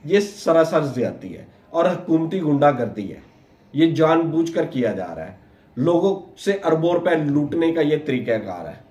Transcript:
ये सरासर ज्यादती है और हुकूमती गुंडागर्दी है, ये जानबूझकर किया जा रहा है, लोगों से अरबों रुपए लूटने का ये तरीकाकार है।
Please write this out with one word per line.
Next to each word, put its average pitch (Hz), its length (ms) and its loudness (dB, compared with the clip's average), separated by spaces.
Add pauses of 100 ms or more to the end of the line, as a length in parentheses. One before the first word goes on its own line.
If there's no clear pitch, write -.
ये 196 160 2
सरासर 160 640 2
ज्यादती 120 440 -4
है - 180 -16 (260)
और 170 160 2
हुकूमती 160 500 -2
गुंडागर्दी 139 680 2
है, - 160 -14 (520)
ये 160 160 4
जानबूझकर 160 720 2
किया 117 280 -2
जा 90 120 -6
रहा 80 200 -12
है, - 140 -20 (380)
लोगों 175 600 0
से 196 160 -2
अरबों 165 400 0
रुपए 170 220 2
लूटने 151 560 0
का 165 100 0
ये 147 160 2
तरीकाकार 107 680 -4
है। - 240 -18